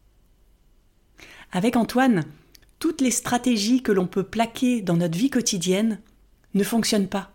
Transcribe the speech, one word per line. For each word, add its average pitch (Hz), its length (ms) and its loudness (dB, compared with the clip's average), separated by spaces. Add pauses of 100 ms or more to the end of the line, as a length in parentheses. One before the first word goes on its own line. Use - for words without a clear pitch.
(1500)
Avec 202 240 0
Antoine, 233 480 2 (560)
toutes 320 200 -4
les 254 120 2
stratégies 240 720 0
que 220 80 0
l'on 185 160 2
peut 185 160 -4
plaquer 226 580 -2
dans 180 140 0
notre 170 200 0
vie 254 140 0
quotidienne 208 680 0 (540)
ne 196 100 2
fonctionnent 208 440 0
pas. 196 260 -8